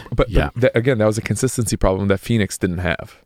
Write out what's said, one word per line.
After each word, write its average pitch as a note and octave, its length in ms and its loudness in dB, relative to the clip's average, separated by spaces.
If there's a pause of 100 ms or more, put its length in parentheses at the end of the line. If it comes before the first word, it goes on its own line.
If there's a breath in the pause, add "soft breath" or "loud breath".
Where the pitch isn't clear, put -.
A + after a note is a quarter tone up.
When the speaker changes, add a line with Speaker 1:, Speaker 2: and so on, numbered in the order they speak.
(140)
Speaker 1:
but, - 160 0
Speaker 2:
Yeah. D#2+ 260 2
Speaker 1:
but A#2 60 -4
th-, B2+ 140 4
again, A#2 220 2
that G#2+ 80 2
was G#2+ 120 2
a A2+ 40 -4
consistency A2 560 -2
problem G2 320 2
that G2 100 2
Phoenix A2 380 0
didn't F2+ 220 -2
have. - 360 -4 (100)